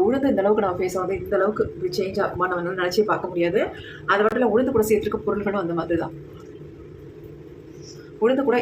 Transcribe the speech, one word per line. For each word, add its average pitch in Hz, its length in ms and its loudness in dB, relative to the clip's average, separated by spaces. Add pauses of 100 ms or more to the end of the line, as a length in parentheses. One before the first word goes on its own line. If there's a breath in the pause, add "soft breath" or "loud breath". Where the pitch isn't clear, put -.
உளுந்து 262 280 4
இந்த 196 100 2
அளவுக்கு 202 220 4
நம்ம 180 140 0
ஃபேஸை 185 240 0
வந்து 190 200 -2
இந்த 202 160 -2
அளவுக்கு 208 240 2 (100)
இப்படி 180 240 -4
சேஞ்ச் 196 280 -2
ஆகுமா, 180 220 0
நம்ம 175 260 -2
நினைச்சே 185 380 2
பார்க்க 180 200 -2
முடியாது. 175 300 2 (500 loud breath)
அது 202 120 4
மட்டும் 233 180 2
இல்ல, 226 120 4
உளுந்து 254 220 4
கூட 214 120 4
சேர்த்துருக்க 214 400 2
பொருள்களும் 202 360 0
அந்த 170 160 -2
மாதிரி 165 240 0
தான். - 120 -8 (2000 loud breath)
உளுந்து 262 260 4
கூட 233 140 4